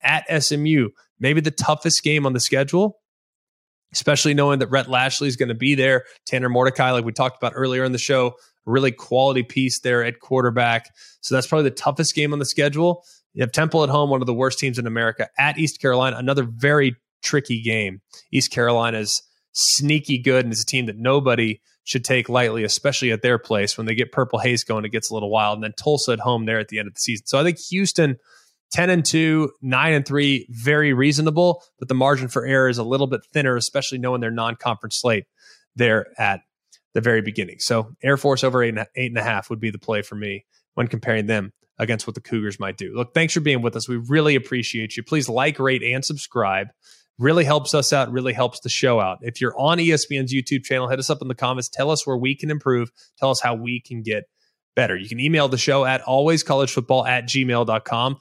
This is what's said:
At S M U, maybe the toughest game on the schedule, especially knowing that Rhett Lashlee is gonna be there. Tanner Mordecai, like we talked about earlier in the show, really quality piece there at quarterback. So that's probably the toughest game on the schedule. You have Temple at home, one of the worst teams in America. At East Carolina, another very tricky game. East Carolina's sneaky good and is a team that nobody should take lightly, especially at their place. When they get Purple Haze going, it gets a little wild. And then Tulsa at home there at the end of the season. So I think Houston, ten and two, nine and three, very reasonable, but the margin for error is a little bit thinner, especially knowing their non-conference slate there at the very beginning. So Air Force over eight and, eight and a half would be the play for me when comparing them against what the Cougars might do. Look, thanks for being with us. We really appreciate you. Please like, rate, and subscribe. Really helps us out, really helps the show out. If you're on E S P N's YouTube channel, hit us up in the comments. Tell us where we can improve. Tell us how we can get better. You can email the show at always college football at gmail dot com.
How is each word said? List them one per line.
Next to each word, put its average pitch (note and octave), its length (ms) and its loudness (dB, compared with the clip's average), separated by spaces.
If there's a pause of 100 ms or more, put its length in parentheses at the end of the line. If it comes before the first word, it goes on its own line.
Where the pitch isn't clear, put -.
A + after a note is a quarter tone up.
At D3+ 260 0
S D#3 240 0
M D3 140 0
U, C#3+ 260 2 (280)
maybe D3+ 220 2
the D3+ 100 -2
toughest - 520 0
game D3 220 0
on C3 80 0
the B2 60 -2
schedule, E3 600 0 (960)
especially D3 400 2
knowing C#3+ 260 4
that C3 80 0
Rhett C3 220 0
Lashlee C3 380 0
is A#2+ 100 -2
gonna A#2+ 180 -2
be C3 180 2
there. C3 300 4 (220)
Tanner B2+ 240 -2
Mordecai, B2+ 420 2
like B2 120 0
we A#2 100 -4
talked C3 280 -2
about B2 140 -2
earlier C3 280 -2
in B2+ 100 -2
the B2 40 -2
show, B2 380 0 (300)
really C3 260 2
quality B2+ 520 0
piece C3 360 -2
there A#2+ 240 0
at - 160 -6
quarterback. A#2+ 760 0 (280)
So - 120 -4
that's C3 140 2
probably D#3 220 2
the - 60 -4
toughest D3+ 380 -2
game D3 180 0
on D3 80 -2
the C#3 60 -2
schedule. D#3 580 2 (300)
You - 80 -4
have B2 100 0
Temple D#3+ 320 2
at C#3 60 2
home, C#3+ 200 2
one C3+ 120 2
of A#2+ 60 -2
the B2 60 0
worst B2+ 260 0
teams B2+ 200 -4
in A#2+ 60 -4
America. A2+ 520 -2
At C#3+ 200 2
East D#3 240 -2
Carolina, B2+ 360 2
another C3+ 260 0
very B2 520 2 (280)
tricky B2+ 380 -2
game. G#2+ 400 -4 (300)
East - 200 0
Carolina's A#2 720 0 (280)
sneaky C#3+ 640 0
good B2+ 280 2
and A#2 80 -4
is G#2+ 80 -4
a - 40 -8
team B2+ 220 -2
that G#2 100 -10
nobody A#2+ 640 2 (240)
should B2 180 -4
take B2+ 240 0
lightly, A#2 360 0
especially C3 480 0
at G#2+ 100 -2
their B2 160 2
place. G#2 400 -2
When A2+ 80 -8
they A2+ 100 -4
get A#2 160 -2
Purple A#2+ 280 0
Haze B2 240 0
going, A2 200 -4
it G#2+ 80 -10
gets A2 180 -6
a A2+ 40 -8
little G#2 160 -4
wild. G#2+ 280 2
And A2 60 -8
then G#2+ 140 -8
Tulsa D3 340 0
at A2+ 80 0
home A#2 260 -2
there A2+ 140 0
at G#2+ 80 -4
the G#2+ 120 -6
end G#2 80 -6
of F#2+ 60 -14
the - 60 -10
season. G#2+ 280 -4
So C3+ 120 2
I D3+ 40 2
think E3+ 140 0 (120)
Houston, E3+ 480 0 (540)
ten F3 180 2
and F3 160 2
two, D#3 460 2 (100)
nine C3+ 320 2
and C#3+ 120 2
three, C#3+ 440 0
very C#3+ 440 2
reasonable, D#3 720 2 (160)
but B2 80 -8
the C3 60 -2
margin C3 340 2
for A#2+ 180 -4
error C3 220 4
is A#2+ 100 0
a A#2 60 -2
little C3+ 240 0
bit B2+ 140 -4 (100)
thinner, C3+ 240 0
especially C3+ 420 -4
knowing B2+ 240 -2
their A2+ 100 -2
non-conference A#2 680 -4
slate A2 260 0 (500)
there A2+ 320 2 (100)
at G2+ 240 -2 (520)
the - 80 0
very A2+ 200 2
beginning. G2+ 380 -6
So A2+ 440 -2
Air C#3 140 2
Force C3+ 260 0
over B2+ 200 2
eight A2+ 140 -2
and, G#2+ 180 -6
eight B2+ 160 -4
and A#2+ 60 -6
a G#2+ 60 0
half G#2+ 260 -2
would A2+ 100 -8
be A2+ 100 -4
the G2+ 100 -8
play G#2+ 220 -4
for - 140 -14
me G#2 300 -10 (280)
when B2 140 -2
comparing A2 400 -2
them G#2 260 -2 (240)
against A2+ 300 -4
what A2+ 80 -10
the G2 60 -14
Cougars G#2+ 380 -6
might F#2+ 180 -8
do. - 180 -12
Look, A#2+ 180 -6
thanks E3 200 0
for E3+ 80 0
being C#3 200 0
with A#2 140 -2
us. A2 120 -8
We B2 100 -4
really D3 380 2
appreciate A#2 600 -4
you. A2+ 80 -8
Please D3+ 240 -2
like, C#3 320 -2
rate, C3 240 0
and B2+ 200 -2
subscribe. G2+ 640 -2 (500)
Really D#3 280 4
helps D3 280 0
us C#3+ 200 2
out, C3 180 0
really B2+ 220 -2
helps B2 260 -2
the A#2 100 -8
show A#2+ 300 2
out. F#2 220 -2
If A#2 180 -10
you're A#2+ 180 -2
on D#3+ 220 2
E E3 120 2
S D3+ 140 2
P C#3+ 120 -4
N's C3 160 -4
YouTube C3 320 -2
channel, B2+ 240 -2
hit C3 100 -2
us C3 100 -4
up C#3+ 120 -2
in C3 80 -6
the B2+ 60 -6
comments. B2+ 340 -4
Tell C#3+ 200 -2
us D#3 160 -2
where C3 120 -2
we C3 180 -2
can D3+ 160 -6
improve. B2+ 400 0 (260)
Tell C3+ 120 0
us B2+ 100 0
how A#2+ 160 0
we A#2+ 240 -6
can A#2+ 220 -12
get G#2+ 240 -6 (500)
better. A2 220 2
You F#2 100 -12
can A#2 140 -8
email D3 260 4
the B2+ 100 0
show C#3 280 2
at C3 160 0
always D3 420 2
college C#3 280 0
football B2+ 340 0
at B2+ 200 0
gmail A#2+ 400 0
dot A2+ 200 -2
com. A#2+ 360 -2